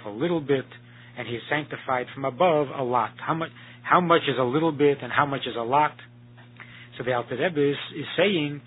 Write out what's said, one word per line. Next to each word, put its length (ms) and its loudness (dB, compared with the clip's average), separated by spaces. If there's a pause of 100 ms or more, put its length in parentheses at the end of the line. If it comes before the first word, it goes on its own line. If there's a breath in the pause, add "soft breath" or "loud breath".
a 20 -10
little 320 -2
bit 240 0 (500 loud breath)
and 120 -10
he 80 -6
is 120 -8
sanctified 680 -4
from 100 -6
above 500 4
a 60 -4
lot? 380 0
How 160 -4
much, 140 -4 (340 loud breath)
how 180 4
much 260 6
is 120 0
a 40 2
little 280 2
bit 320 4
and 80 -8
how 160 2
much 140 -4
is 140 -6
a 60 -4
lot? 320 2 (1040 loud breath)
So 60 -8
the 100 -2
Alter 240 -4
Rebbe 320 2
is, 80 -2 (180)
is 100 -8 (120)
saying 500 0